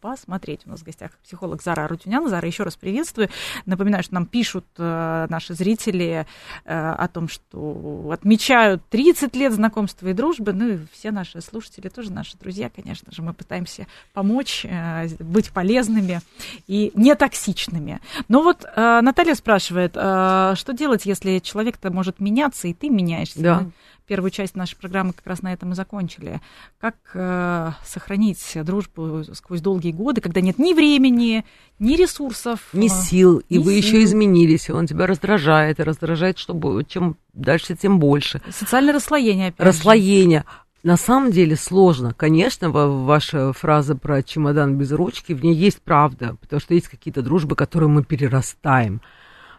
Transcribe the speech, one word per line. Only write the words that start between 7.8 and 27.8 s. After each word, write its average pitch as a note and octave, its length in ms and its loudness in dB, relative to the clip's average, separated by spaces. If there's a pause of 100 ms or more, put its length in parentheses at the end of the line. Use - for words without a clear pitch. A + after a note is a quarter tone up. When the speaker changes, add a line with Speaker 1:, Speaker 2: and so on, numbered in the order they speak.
Speaker 1:
отмечают G#3 760 2
тридцать C#4 480 2
лет C4 160 0
знакомства G#3+ 560 -2
и F#3 40 -4
дружбы. A3+ 400 -2
Ну G#3 160 -2
и G3 100 -4 (140)
все - 180 -12
наши F3+ 300 -10
слушатели G3+ 480 -16
тоже G#3+ 240 -14
наши - 260 -12
друзья, F#3+ 360 -12
конечно - 380 -18
же. E3 100 -14
Мы E3 100 -8
пытаемся - 540 -14 (260)
помочь, G#3 560 -4
э, E3 400 -8 (120)
быть E3+ 300 -2
полезными G3+ 720 -2 (460)
и G#3 280 -2
нетоксичными. G#3 1080 0 (280)
Но C4 140 4
вот, F4 220 2
э, A#3 380 2
Наталья D4 320 2
спрашивает, F3+ 600 0
э, F#3+ 640 0
что - 160 -10
делать, B3 340 -2
если F#3+ 320 -2
человек-то G#3+ 520 -6
может F#3 300 -6
меняться, A3 480 -2
и E3+ 60 -4
ты D4 160 -8
меняешься? E3 500 -2
Speaker 2:
Да. E3+ 200 2
Speaker 1:
Мы F#3 100 -8 (360)
первую F#3+ 240 -4
часть G3 240 -8
нашей F#3 220 -10
программы F#3 360 -6
как - 140 -18
раз F3+ 160 -10
на F#3 100 -6
этом F3+ 200 -8
и - 20 -6
закончили. F#3 640 -10 (400)
Как, A3+ 140 -6 (200)
э, F3+ 580 -4 (120)